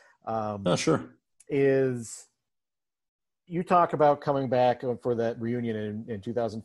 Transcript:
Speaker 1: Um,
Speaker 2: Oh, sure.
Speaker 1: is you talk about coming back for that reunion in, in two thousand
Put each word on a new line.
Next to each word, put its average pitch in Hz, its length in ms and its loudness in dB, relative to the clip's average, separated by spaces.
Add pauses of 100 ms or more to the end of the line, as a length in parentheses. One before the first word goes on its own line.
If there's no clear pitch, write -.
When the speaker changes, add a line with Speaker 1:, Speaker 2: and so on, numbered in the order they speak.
(260)
Speaker 1:
Um, 107 400 -4
Speaker 2:
Oh, 175 100 2
sure. - 280 0 (480)
Speaker 1:
is 135 760 0 (1200)
you 175 160 -4
talk 175 300 4
about 147 280 4
coming 135 280 0
back 123 340 2 (180)
for 123 140 -2
that 117 260 -2
reunion 117 340 -4
in, 107 320 -6
in 107 140 -8
two 117 120 -8
thousand 113 320 -4